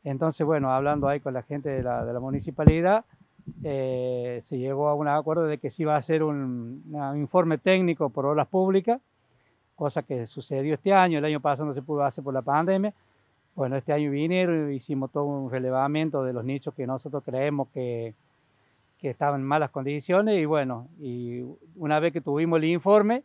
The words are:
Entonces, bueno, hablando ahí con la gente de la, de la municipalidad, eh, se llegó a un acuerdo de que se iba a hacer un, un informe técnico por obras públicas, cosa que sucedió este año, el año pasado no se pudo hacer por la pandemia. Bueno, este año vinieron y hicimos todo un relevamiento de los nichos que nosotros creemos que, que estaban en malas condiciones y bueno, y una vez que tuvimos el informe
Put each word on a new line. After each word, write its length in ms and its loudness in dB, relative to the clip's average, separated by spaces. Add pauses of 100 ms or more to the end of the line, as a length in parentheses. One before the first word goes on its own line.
Entonces, 420 0
bueno, 260 2
hablando 360 2
ahí 120 0
con 140 -6
la 80 -4
gente 280 -8
de 120 -2
la, 240 -2
de 80 -4
la 60 -4
municipalidad, 840 2 (580)
eh, 800 -4
se 160 -6
llegó 280 -2
a 60 2
un 140 0
acuerdo 380 0
de 120 -2
que 140 -8
se 100 -8
iba 140 2
a 20 2
hacer 240 0
un, 720 -4
un 260 -6
informe 400 2
técnico 540 2
por 160 -2
obras 180 2
públicas, 560 2 (760)
cosa 280 -2
que 240 -4
sucedió 480 -4
este 180 0
año, 240 6
el 80 0
año 140 0
pasado 300 0
no 40 -6
se 80 -6
pudo 220 -2
hacer 200 -2
por 120 -4
la 80 0
pandemia. 500 2 (600)
Bueno, 200 -2
este 180 -2
año 180 0
vinieron 600 0
y 40 -4
hicimos 340 -4
todo 140 -2
un 260 -4
relevamiento 720 0
de 100 -2
los 120 -4
nichos 300 -6
que 100 -6
nosotros 400 -6
creemos 480 -2
que, 400 -6 (840)
que 120 -4
estaban 300 0
en 40 -4
malas 240 2
condiciones 680 2
y 60 2
bueno, 420 -2 (120)
y 460 -8 (300)
una 240 0
vez 120 2
que 80 -4
tuvimos 380 0
el 60 2
informe 600 4